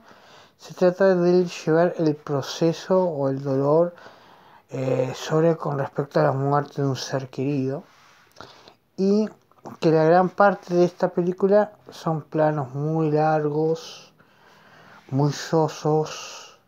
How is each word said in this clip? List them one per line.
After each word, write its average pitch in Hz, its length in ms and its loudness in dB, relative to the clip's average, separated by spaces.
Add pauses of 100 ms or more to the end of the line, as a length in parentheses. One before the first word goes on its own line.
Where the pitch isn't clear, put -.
(580)
se - 160 -20
trata 185 420 2
de 180 300 4
llevar 170 520 0
el 156 180 2
proceso 165 880 -2
o 139 260 -2
el 139 140 -6
dolor, 143 500 2 (760)
eh, 131 440 -2
sobre 160 420 0
con 143 220 -6
respecto 143 400 -4
a 151 40 4
la 147 80 2
muerte 139 520 -2
de 139 40 0
un 131 80 -2
ser 131 340 -8
querido, 139 540 -4 (1120)
y 202 300 2 (520)
que 165 120 2
la 160 120 4
gran 175 260 4
parte 190 460 2
de 175 100 6
esta 175 240 -2
película 190 640 0 (160)
son 160 320 -6
planos 151 540 -2
muy 156 360 -2
largos, 156 1040 -2 (960)
muy 139 240 0
sosos - 1300 -4